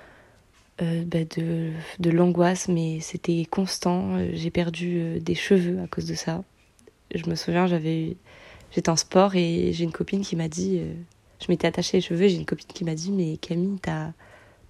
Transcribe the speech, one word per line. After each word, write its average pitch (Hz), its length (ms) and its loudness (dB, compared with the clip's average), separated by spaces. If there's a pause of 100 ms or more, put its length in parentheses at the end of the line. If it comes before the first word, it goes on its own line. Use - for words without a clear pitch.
(800)
euh, 170 240 -2
bah, 170 200 -2 (120)
de, 165 340 -2 (280)
de 170 120 4
l'angoisse, 175 580 4
mais 160 320 0
c'était 165 500 -2
constant. 185 680 0
Euh, 175 160 0
j'ai 165 180 -4
perdu, 175 500 -2
euh, 165 200 -2
des 165 140 0
cheveux 180 480 2
à 165 40 -6
cause 165 200 -6
de 165 80 -4
ça. 165 280 -4 (720)
Je 170 140 -6
me 170 60 0
souviens, 175 320 0
j'avais 160 440 0
eu, 175 60 -8 (560)
j'étais 175 160 0
en 165 80 4
sport 190 400 4
et 170 380 2
j'ai 170 100 -2
une 165 80 -2
copine 196 300 -2
qui 185 120 -6
m'a 165 140 0
dit, 180 320 -2
euh, 160 140 -6 (460)
je - 100 -14
m'étais 170 160 2
attachée 175 320 0
les 180 40 4
cheveux, 175 260 4
j'ai 180 80 4
une 156 100 -6
copine - 260 -6
qui - 120 -8
m'a 160 100 -2
dit, « 170 180 -6
Mais 160 240 0
Camille, 185 460 -2
t'as, 160 300 -4 (580)